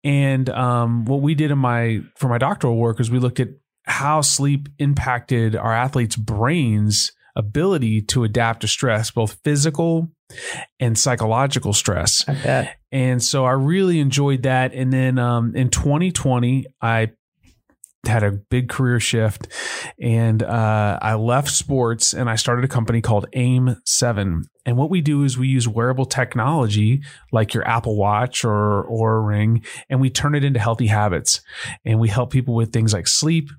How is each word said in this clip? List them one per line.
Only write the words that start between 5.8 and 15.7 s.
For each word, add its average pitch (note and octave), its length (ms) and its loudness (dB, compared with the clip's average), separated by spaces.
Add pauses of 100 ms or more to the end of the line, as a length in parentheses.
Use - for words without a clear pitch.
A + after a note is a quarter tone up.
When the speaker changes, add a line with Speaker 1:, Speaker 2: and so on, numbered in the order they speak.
Speaker 1:
brains' G#2+ 960 0 (240)
ability A2+ 680 0
to A#2+ 220 0
adapt A2+ 380 0
to G2+ 60 -2
stress, A2 440 0
both A2 320 -2
physical E3 680 0 (680)
and A2+ 180 0
psychological A#2+ 760 0
stress. - 540 0
Speaker 2:
I C#3+ 80 -2
bet. C3 420 -2 (140)
Speaker 1:
And B2+ 320 0
so C3+ 220 0
I B2+ 80 2
really E3 480 2
enjoyed C#3 420 2
that. B2+ 320 2
And C3 180 0
then, C3 260 2
um, A#2+ 360 0
in B2+ 160 0